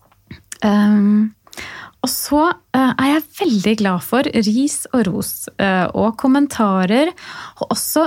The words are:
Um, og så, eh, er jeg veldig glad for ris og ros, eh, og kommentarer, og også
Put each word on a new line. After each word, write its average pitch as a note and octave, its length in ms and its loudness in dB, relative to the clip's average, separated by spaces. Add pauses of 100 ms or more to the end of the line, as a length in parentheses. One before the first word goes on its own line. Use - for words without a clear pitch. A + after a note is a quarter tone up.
(640)
Um, G#3 680 2 (720)
og B3+ 40 -2
så, - 300 -2 (340)
eh, B3+ 200 2
er B3+ 160 0
jeg D4+ 140 2 (160)
veldig G#3+ 380 2
glad F#3+ 280 0
for A#3+ 180 0
ris A3+ 520 0 (180)
og B3+ 140 2
ros, G3 240 -4 (260)
eh, F#3 360 2
og G#3 240 0
kommentarer, B3+ 920 2 (500)
og - 140 -4
også - 340 -2